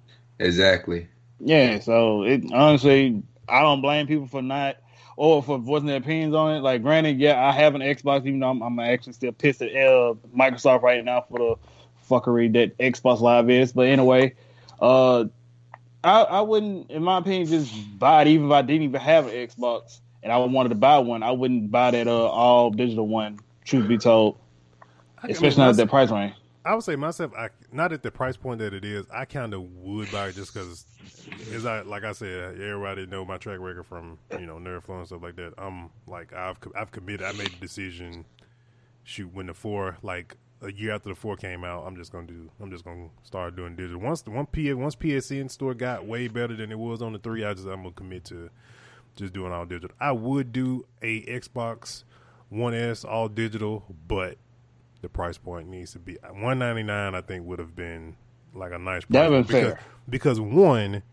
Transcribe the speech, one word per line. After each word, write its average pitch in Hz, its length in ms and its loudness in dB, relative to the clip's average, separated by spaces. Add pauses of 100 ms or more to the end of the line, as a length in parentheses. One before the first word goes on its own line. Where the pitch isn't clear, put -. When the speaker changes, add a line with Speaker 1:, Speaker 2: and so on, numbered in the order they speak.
(400)
Speaker 1:
Exactly. 87 680 2 (300)
Speaker 2:
Yeah, 127 400 4
so 110 460 2
it, 120 280 0
honestly, 135 680 6 (260)
I 123 140 4
don't 143 180 4
blame 143 280 0
people 147 180 -2
for 131 160 -8
not, 139 360 -4 (380)
or 151 260 6
for 135 160 -4
voicing 143 280 -2
their 139 120 -2
opinions 156 360 -2
on 156 220 2
it. 143 40 -6
Like, 127 220 0
granted, 151 380 2
yeah, 143 200 4
I 139 120 4
have 147 240 4
an 139 40 -6
Xbox, 139 460 -2
even 135 140 -2
though 131 100 0
I'm, 127 100 -2
I'm 120 200 -4
actually 120 320 -2
still 123 180 -6
pissed 131 320 0
at, 113 80 -4
uh, 127 440 4 (220)
Microsoft 127 460 4
right 123 220 4
now 123 160 0
for 120 180 -6
the 117 160 0 (560)
fuckery 120 440 2
that 117 240 2
Xbox 123 420 2
Live 120 300 6
is. 127 220 4
But 127 140 4
anyway, 131 480 4 (460)
uh, 127 460 6 (760)
I, 202 200 6
I 190 180 2
wouldn't, 214 500 -2
in 156 140 -6
my 185 140 2
opinion, 185 280 -2
just 151 260 0 (260)
buy 151 240 6
it, 147 60 6
even 156 180 6
if 143 60 2
I 143 100 6
didn't 147 200 0
even 135 180 -2
have 151 260 4
an 107 60 -10
Xbox 120 680 -6 (220)
and 110 100 -4
I 123 60 4
wanted 127 320 2
to 117 40 -2
buy 131 240 6
one. 120 240 -2
I 117 80 -2
wouldn't 123 400 -2
buy 123 220 2
that, 117 160 0
uh, 117 180 2
all 120 440 4
digital 110 360 -2
one, 107 320 -4 (260)
truth 120 220 0
be 113 120 2
told, 110 400 6 (840)
Speaker 3:
I, - 40 -12
I - 0 -
mean, - 60 -4
Speaker 2:
especially 143 280 2
not 131 100 8
at 110 60 6
Speaker 3:
myself, - 0 -
Speaker 2:
that 110 140 4
price 135 200 4
range. 101 240 -4 (300)
Speaker 3:
I 190 100 -2
would 226 100 -4
say 156 120 -4
myself, 151 380 -8
I, 110 140 -10 (240)
not 165 200 -4
at 151 100 -10
the 113 80 -8
price 131 260 -6
point 120 220 -10
that 104 160 -8
it 98 100 -12
is. 104 260 -10
I 120 140 -12
kinda 113 340 -10
would 92 540 -12
buy 101 160 -6
it 92 60 -12
just 95 180 -16
'cause, 90 340 -14 (680)
as 117 100 -10
I, 110 160 -6
like 101 240 -12
I 107 80 -8
said, 92 480 -12
everybody 98 460 -10
know 95 180 -12
my 92 140 -12
track 98 220 -14
record 90 240 -14
from, 85 340 -18 (140)
you 92 120 -14
know, 80 120 -16
Nerd 90 260 -14
Flow 92 160 -16
and 87 80 -16
stuff 90 160 -18
like 85 140 -16
that. 87 200 -16
I'm 92 340 -16 (160)
like, 87 260 -18
I've 92 280 -12
co-, - 160 -20
I've 107 140 -10
committed, 95 360 -12
I 101 60 -8
made 101 160 -10
the 90 120 -18
decision. 87 680 -14 (800)
Shoot, 92 280 -16
when 92 140 -14
the 85 80 -14
four, 98 480 -8
like, 90 340 -12 (240)
a 101 100 -16
year 104 220 -10
after 104 160 -10
the 92 60 -12
four 101 220 -12
came 90 280 -14
out, 87 220 -12
I'm 92 100 -16
just 85 160 -20
gonna 85 140 -16
do, 82 240 -20 (100)
I'm 98 100 -18
just 87 140 -18
gonna 87 240 -18 (140)
start 87 340 -12
doing 87 180 -14
digital. 87 260 -14
Once 143 220 -8
the - 80 -18
one 127 140 -8
P, 147 300 -6
once 135 200 -8
P 151 220 -4
S 131 140 -8
N 139 180 -8
store 131 240 -8
got 117 320 -8
way 117 240 -8
better 117 260 -6
than 107 160 -12
it 110 80 -12
was 117 220 -8
on 113 140 -10
the 104 40 -12
three, 113 260 -8
I 104 100 -6
just, 95 120 -14
I'm 95 160 -10
gonna 90 100 -16
commit 92 340 -16
to 85 240 -18 (640)
just 98 160 -12
doing 90 200 -10
all 87 120 -8
digital. 87 360 -14
I 143 120 -2
would 123 400 -4
do 127 320 -6 (160)
a 110 220 -6
Xbox 117 800 -12 (480)
One 117 240 -4
S 117 300 -6
all 110 240 -4
digital, 107 560 -8 (220)
but 90 300 -6 (640)
the 87 80 -14
price 87 300 -8
point 87 300 -14
needs 90 240 -18
to 90 80 -20
be 104 180 -18 (140)
one 117 260 -4
ninety-nine. 104 560 -6
I 90 60 -8
think 90 260 -12
would 87 140 -12
have 82 160 -16
been, 82 400 -14 (360)
like, 92 200 -14
a 87 60 -10
nice 90 260 -8
price 139 240 2
Speaker 2:
That'd - 20 2
Speaker 3:
point 127 160 2
Speaker 2:
been 131 140 0
Speaker 3:
because, 117 140 0
Speaker 2:
fair. - 60 -16 (300)
Speaker 3:
because 127 300 -2
one, 107 720 2